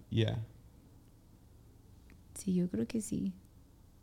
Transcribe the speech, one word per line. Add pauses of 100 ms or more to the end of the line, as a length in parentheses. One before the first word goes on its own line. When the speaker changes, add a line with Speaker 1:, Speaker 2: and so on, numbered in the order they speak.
(120)
Speaker 1:
Ya. (1900)
Speaker 2:
Sí,
yo
creo
que
sí. (680)